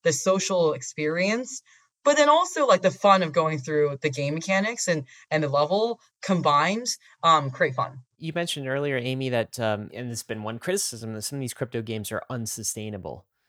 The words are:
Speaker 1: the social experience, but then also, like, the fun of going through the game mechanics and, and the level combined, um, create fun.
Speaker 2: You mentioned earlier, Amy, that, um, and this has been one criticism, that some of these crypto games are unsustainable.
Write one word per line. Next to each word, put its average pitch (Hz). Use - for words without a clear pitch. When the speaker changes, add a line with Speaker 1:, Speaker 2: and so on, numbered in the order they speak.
Speaker 1:
the 165
social 185
experience, 175
but 285
then 294
also, 311
like, 196
the 185
fun 196
of 160
going 156
through 147
the 151
game 143
mechanics 196
and, 156
and 156
the 143
level 185
combined, 175
um, 151
create 143
fun. 131
Speaker 2:
You 160
mentioned 165
earlier, 139
Amy, 131
that, 120
um, 107
and 120
this 117
has -
been 107
one 113
criticism, 117
that 107
some 143
of -
these 127
crypto 117
games 107
are 107
unsustainable. 107